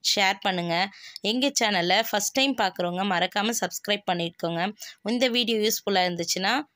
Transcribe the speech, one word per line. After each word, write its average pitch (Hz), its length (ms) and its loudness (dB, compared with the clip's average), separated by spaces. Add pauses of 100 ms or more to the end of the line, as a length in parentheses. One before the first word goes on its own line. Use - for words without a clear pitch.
ஷேர் 196 380 2
பண்ணுங்க. 175 340 0 (460)
எங்க 254 300 0
சேனலை 202 520 2
ஃபர்ஸ்ட் 208 300 -2
டைம் 269 220 2
பார்க்குறவங்க 185 500 -2
மறக்காம 202 540 0
சப்ஸ்கிரைப் - 460 -4
பண்ணிக்கோங்க. 170 560 -2 (480)
இந்த 247 200 2
வீடியோ 233 300 0
யூஸ்ஃபுல்லா 208 460 0
இருந்துச்சுன்னா 180 480 -2 (220)